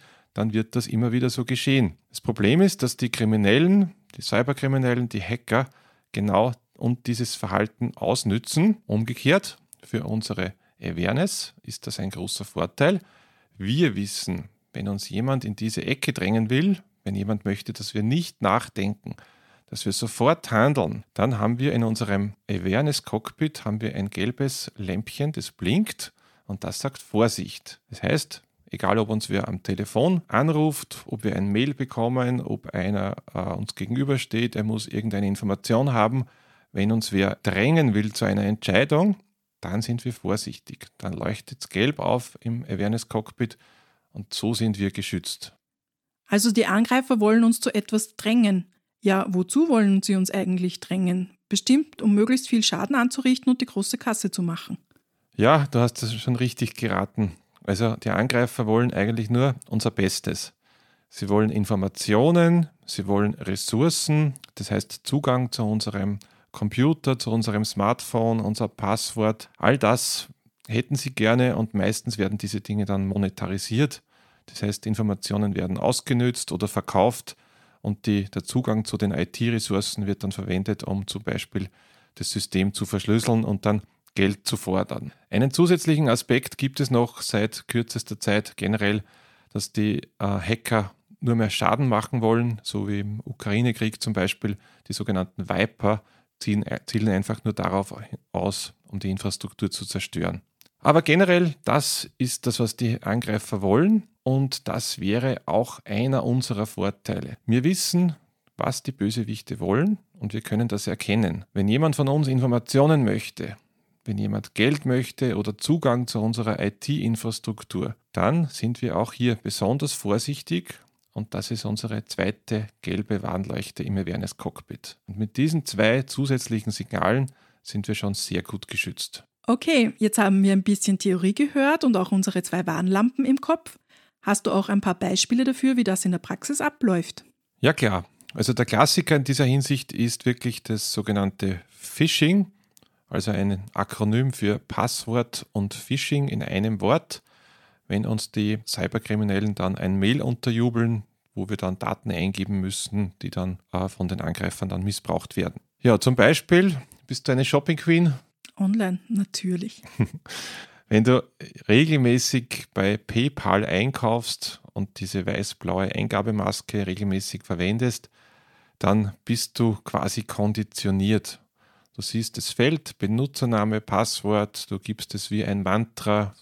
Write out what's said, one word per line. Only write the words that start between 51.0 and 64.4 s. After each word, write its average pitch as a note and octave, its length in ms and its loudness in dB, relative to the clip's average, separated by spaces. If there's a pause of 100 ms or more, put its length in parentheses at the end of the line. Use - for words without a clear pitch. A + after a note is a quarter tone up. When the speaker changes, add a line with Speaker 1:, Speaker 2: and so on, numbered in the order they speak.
Speaker 2:
Bestimmt, C4 540 2
um G#3 120 6
möglichst B3 340 4
viel A3+ 140 2
Schaden G3 320 0
anzurichten B3+ 560 2
und B3+ 100 4
die B3+ 60 -2
große - 300 -4
Kasse G#3+ 340 -2
zu F#3 120 -4
machen. E3+ 340 -4 (580)
Speaker 1:
Ja, C#3+ 360 6
du B2 80 2
hast A#2+ 240 2
das A2+ 100 -4
schon A#2+ 240 -2
richtig A#2+ 380 -2
geraten. G2 580 -2 (320)
Also G#2+ 320 0
die - 140 -4
Angreifer A#2+ 560 0
wollen A#2 260 2
eigentlich G#2+ 380 0
nur B2+ 240 2 (140)
unser A2 220 0
Bestes. - 640 -2 (560)
Sie G2 220 -6
wollen G#2+ 180 4
Informationen, C3 1200 2 (160)
sie - 220 -8
wollen G2+ 280 2
Ressourcen, C#3+ 1000 0 (220)